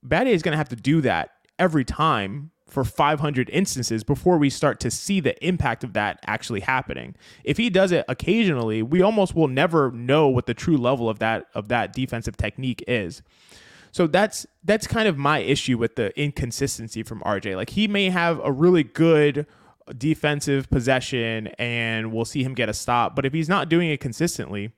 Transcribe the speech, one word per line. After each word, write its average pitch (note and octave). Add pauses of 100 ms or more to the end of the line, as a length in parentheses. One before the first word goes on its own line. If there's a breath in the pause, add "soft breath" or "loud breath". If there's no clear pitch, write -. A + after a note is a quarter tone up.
Battier G#3+
is E3
gonna D#3
have D3+
to B2
do C#3+
that F#2+ (260)
every D#3
time C#3 (200)
for C3+
five D3
hundred C#3
instances A#2
before E3+
we C#3+
start C3
to A#2+
see G3
the C3+ (100)
impact D3
of A2+
that G#2
actually G#2+
happening. C#2+ (300 loud breath)
If C#3
he A#3
does F#3+
it E3+
occasionally, C3
we D#3+
almost G3+
will D#3+
never C#3+
know C3
what B2
the A#2+
true D#3+
level A#2+
of G#2+
that, A2
of G#2
that A2+
defensive A#2+
technique A#2+
is. G2 (680 loud breath)
So F3
that's, F#3+ (160)
that's G#3
kind A3
of D3+
my C#3+
issue B2+
with A2+
the A2
inconsistency B2+
from A2+
R G2+
J. F#2+
Like, F#2+
he G#3+
may G3+
have E3+
a C#3+
really E3
good D3 (520 soft breath)
defensive C#3+
possession A#2 (100)
and A2+
we'll A2+
see C3
him C3
get A#2+
a G#2+
stop, A#2+
but C3+
if C3+
he's D#3
not E3+
doing E3
it C#3+
consistently G#2+